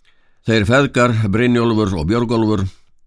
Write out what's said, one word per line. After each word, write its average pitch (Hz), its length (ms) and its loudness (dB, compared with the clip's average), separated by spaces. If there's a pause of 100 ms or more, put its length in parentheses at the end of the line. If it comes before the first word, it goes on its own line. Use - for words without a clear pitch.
(480)
Þeir 110 180 2
feðgar, 123 480 2 (160)
Brynjólfur 117 640 0
og 80 160 -4
Björgólfur, 110 540 0 (440)